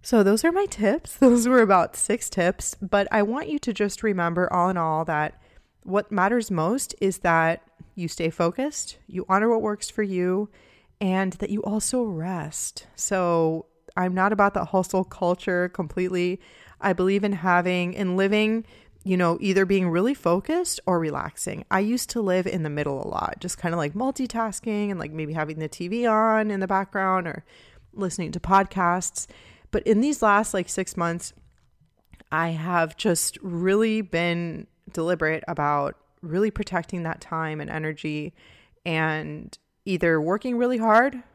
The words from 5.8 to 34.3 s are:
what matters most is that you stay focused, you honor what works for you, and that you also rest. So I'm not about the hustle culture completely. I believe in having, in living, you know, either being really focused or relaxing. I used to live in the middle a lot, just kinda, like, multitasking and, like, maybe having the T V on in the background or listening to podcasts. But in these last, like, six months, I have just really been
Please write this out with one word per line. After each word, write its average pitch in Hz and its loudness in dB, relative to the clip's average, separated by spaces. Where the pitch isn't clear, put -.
what 202 -2
matters 214 2
most 190 -2
is 190 0
that 165 2
you 170 -6
stay 160 -2
focused, 220 -4
you 180 -10
honor 202 4
what 226 2
works 214 -4
for - -4
you, 190 0
and 190 0
that 196 -6
you 208 -4
also 214 -2
rest. 175 -6
So 170 0
I'm 185 0
not 190 2
about 202 4
the 190 0
hustle 185 0
culture 180 0
completely. 180 -2
I 190 0
believe 190 2
in 202 0
having, 180 2
in 185 -2
living, 214 2
you 190 0
know, 175 2
either 190 2
being 185 2
really 190 2
focused 311 0
or 180 2
relaxing. - -6
I 190 2
used 226 -2
to 240 -4
live 185 0
in 165 -4
the 151 -4
middle 143 -4
a - -6
lot, - -6
just - -10
kinda, 175 -2
like, 147 -2
multitasking 226 -4
and, 190 -6
like, 151 -8
maybe 156 -6
having 156 -4
the 156 -4
T 175 -8
V 233 0
on 220 2
in 196 -2
the 190 0
background 190 0
or - -10
listening 180 -4
to 180 -6
podcasts. 185 2
But - -2
in 214 6
these 285 0
last, 208 2
like, 185 -2
six - -6
months, 170 -4
I 165 0
have 165 -2
just - 0
really 196 0
been 170 -2